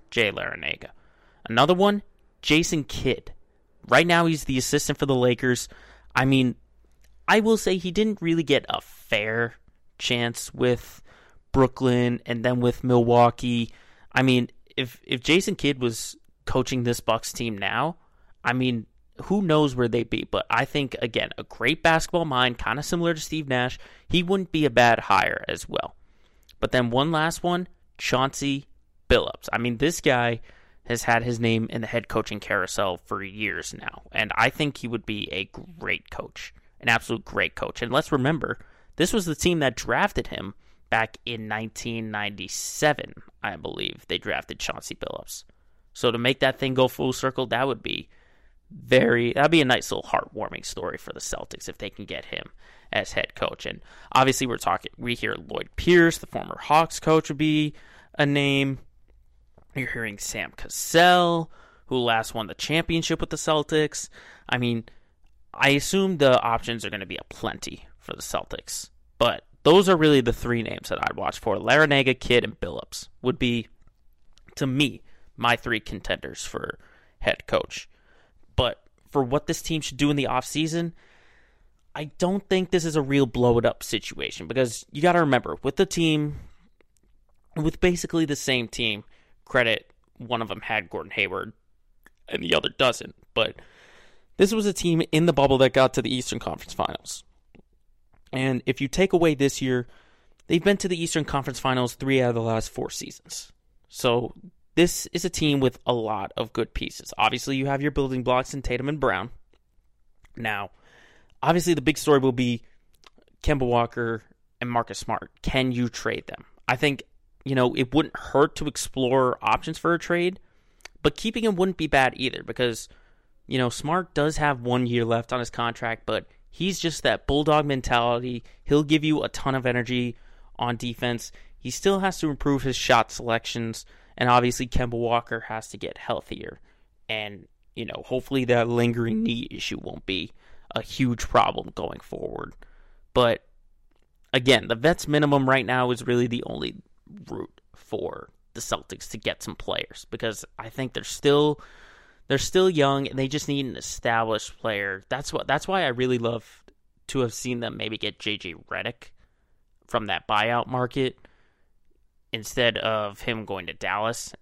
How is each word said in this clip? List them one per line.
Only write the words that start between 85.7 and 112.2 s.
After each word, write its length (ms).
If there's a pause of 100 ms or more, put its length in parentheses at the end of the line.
the 100
team, 540 (1160)
with 260
basically 440
the 100
same 320
team, 380 (400)
credit 460 (280)
one 240
of 60
them 120
had 300
Gordon 220
Hayward 420 (720)
and 140
the 120
other 140
doesn't, 460 (180)
but 240 (800)
this 160
was 140
a 80
team 360
in 160
the 60
bubble 260
that 140
got 220
to 80
the 120
Eastern 240
Conference 360
Finals. 500 (1080)
And 360
if 160
you 60
take 260
away 200
this 280
year, 260 (600)
they've 140
been 140
to 120
the 140
Eastern 220
Conference 340
Finals 360
three 260
out 80
of 60
the 80
last 260
four 220
seasons. 640 (360)
So 460 (400)
this 400
is 100
a 60
team 300
with 260
a 80
lot 420
of 160
good 220
pieces. 420
Obviously, 400
you 100
have 140
your 100
building 320
blocks 300
in 80
Tatum 300
and 100
Brown. 300 (1080)
Now, 360 (720)
obviously, 300
the 80
big 160
story 220
will 140